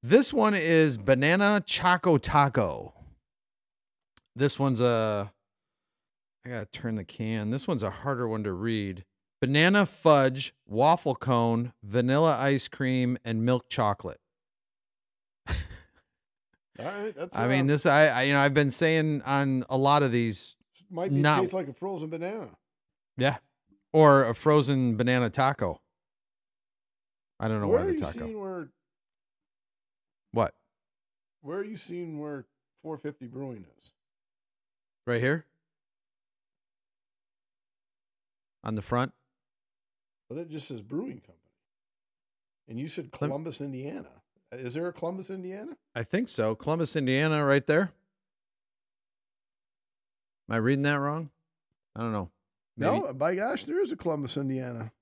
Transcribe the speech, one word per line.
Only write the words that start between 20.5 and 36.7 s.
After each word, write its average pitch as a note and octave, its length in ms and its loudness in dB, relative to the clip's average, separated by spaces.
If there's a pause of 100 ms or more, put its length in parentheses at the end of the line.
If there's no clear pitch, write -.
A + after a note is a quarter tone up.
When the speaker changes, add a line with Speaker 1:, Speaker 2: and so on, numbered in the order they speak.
Speaker 2:
might F3+ 200 -4
be, C#3+ 100 0
Speaker 1:
not D3 220 4
Speaker 2:
taste B2 100 -2
like F#3 160 -4
a C3+ 40 -12
frozen E3 380 -8
banana. E3+ 380 -8 (680)
Speaker 1:
Yeah. B2+ 200 0 (560)
Or D3 320 8
a A2+ 100 -2
frozen C3+ 640 2
banana A#2+ 340 2
taco. C3 500 -2 (1600)
I - 80 -6
don't A2 140 -2
know G#2 80 -2
Speaker 2:
Where A#4 100 4
Speaker 1:
why - 60 0
Speaker 2:
are G4 40 -2
Speaker 1:
the F#4 40 0
Speaker 2:
you D#4 80 -4
Speaker 1:
taco. - 180 -6
Speaker 2:
seeing A3 220 -12
where F#3 280 -12 (1600)
Speaker 1:
What? A2 220 0 (880)
Speaker 2:
Where D#3 160 -10
are G3+ 60 -6
you G#3+ 120 -12
seeing E3+ 440 -12
where D3 260 -12 (360)
four D#3 140 -10
fifty C#3+ 300 -12
Brewing A#2+ 400 -12 (120)
is? - 120 -20 (1160)
Speaker 1:
Right A#2+ 140 -2
here? C#3+ 240 -2 (3250)